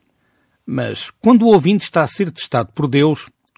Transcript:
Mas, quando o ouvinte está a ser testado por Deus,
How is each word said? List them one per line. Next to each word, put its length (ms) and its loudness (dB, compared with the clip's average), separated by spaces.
Mas, 440 -8
quando 200 4
o 100 4
ouvinte 320 2
está 180 -2
a 60 -2
ser 220 -6
testado 440 -6
por 140 -4
Deus, 420 -2